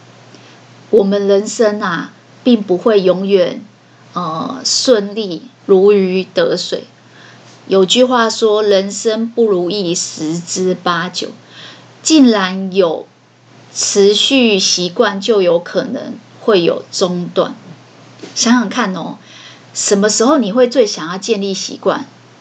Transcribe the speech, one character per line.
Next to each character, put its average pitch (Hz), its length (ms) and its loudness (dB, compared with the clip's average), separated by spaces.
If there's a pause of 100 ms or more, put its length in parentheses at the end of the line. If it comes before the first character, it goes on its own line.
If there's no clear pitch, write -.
(880)
我 208 140 4
们 196 240 0
人 202 200 2
生 208 320 0
啊， 175 320 -6 (340)
并 233 180 4
不 185 140 -2
会 208 240 2
永 185 260 0
远， 190 340 0 (520)
呃， 170 500 -8
顺 202 520 0
利 190 260 -6 (240)
如 196 260 6
鱼 190 320 2
得 175 320 -2
水。 - 300 -6 (840)
有 190 160 4
句 226 220 4
话 240 240 2
说 214 340 0
，“人 196 280 2
生 220 360 -4
不 226 200 0
如 180 240 0
意 180 240 -2
十 160 440 -6
之 185 360 -2
八 175 340 -4
九”， - 200 -8 (760)
竟 294 260 6
然 190 440 -2
有 175 340 -4 (680)
持 202 400 2
续 226 460 2
习 180 280 -2
惯， 196 320 -2
就 202 220 0
有 170 160 2
可 175 260 -4
能 - 300 -8 (260)
会 202 220 2
有 - 300 -2
中 180 420 -2
断。 - 220 -2 (800)
想 233 180 2
想 226 160 0
看 208 260 -4
哦， 165 220 -10 (560)
什 - 240 0
么 202 100 2
时 220 160 2
候 294 140 4
你 208 140 0
会 247 180 4
最 247 160 2
想 156 240 -6
要 185 80 -8
建 202 240 -2
立 196 140 -4
习 - 200 -10
惯？ - 300 -4 (360)